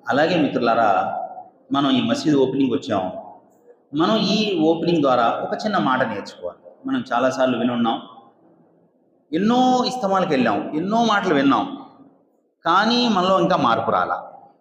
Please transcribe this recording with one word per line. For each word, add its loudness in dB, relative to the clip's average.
అలాగే 2
మిత్రులారా, 0
మనం 0
ఈ 2
మసీదు 0
ఓపెనింగ్ 2
వచ్చాం, -4
మనం 2
ఈ 0
ఓపెనింగ్ 2
ద్వారా 2
ఒక -8
చిన్న 0
మాట 0
నేర్చుకోవాలి. -10
మనం -2
చాలాసార్లు 0
వినున్నాం, -2
ఎన్నో 2
ఇస్తమాలకు -2
వెళ్ళాం, 0
ఎన్నో 0
మాటలు 0
విన్నాం, 2
కానీ 2
మనలో 2
ఇంకా 2
మార్పు 0
రాలా. -2